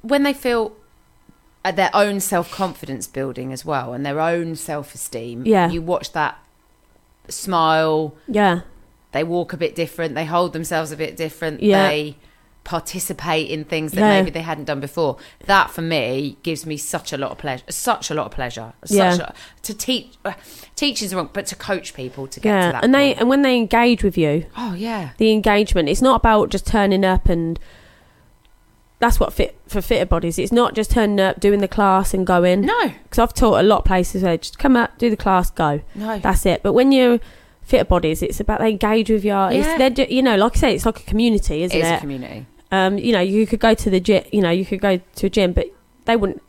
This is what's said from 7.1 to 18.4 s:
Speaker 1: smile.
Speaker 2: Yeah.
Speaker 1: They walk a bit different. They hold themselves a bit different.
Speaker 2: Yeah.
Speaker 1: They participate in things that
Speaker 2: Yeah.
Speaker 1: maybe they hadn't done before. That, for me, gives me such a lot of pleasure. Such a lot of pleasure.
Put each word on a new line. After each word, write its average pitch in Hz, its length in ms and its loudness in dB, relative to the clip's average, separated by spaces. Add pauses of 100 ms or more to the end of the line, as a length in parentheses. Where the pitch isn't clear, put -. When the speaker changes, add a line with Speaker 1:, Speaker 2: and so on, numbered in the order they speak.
Speaker 1:
smile. 160 880 0 (140)
Speaker 2:
Yeah. 196 320 2 (500)
Speaker 1:
They 151 140 -2
walk 170 280 -4
a 160 40 -10
bit 165 180 -4
different. 165 400 -6
They 160 100 -4
hold 175 280 0
themselves 160 400 -4
a 147 40 -14
bit 156 200 -8
different. 160 440 -6
Speaker 2:
Yeah. 196 280 6
Speaker 1:
They 151 260 -4 (480)
participate 165 840 -6
in 156 160 -6
things 160 280 -4
that 190 80 0
Speaker 2:
Yeah. 208 200 6
Speaker 1:
maybe 175 80 0
they 165 120 -8
hadn't 156 240 -8
done 143 140 -4
before. 139 380 -2 (300)
That, 196 240 4
for 175 100 -10
me, 139 640 -4
gives 160 220 -6
me 156 120 -8
such - 340 -8
a 143 60 -6
lot 135 140 -6
of - 80 -14
pleasure. 127 300 -8
Such - 420 -4
a - 20 -4
lot 151 140 -4
of - 40 -14
pleasure. 117 420 -10 (120)